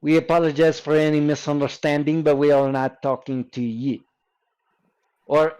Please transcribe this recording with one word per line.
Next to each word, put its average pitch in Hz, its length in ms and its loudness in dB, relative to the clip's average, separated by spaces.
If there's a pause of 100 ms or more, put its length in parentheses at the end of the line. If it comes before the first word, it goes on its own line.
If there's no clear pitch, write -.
We 151 140 0
apologize 160 640 2
for 147 140 -4
any 156 260 2
misunderstanding, 147 1000 -2
but 147 140 4
we 147 160 2
are 139 180 2
not 135 320 -4
talking 131 480 -6
to 127 120 -8
you 120 380 -6 (1300)
or 156 340 0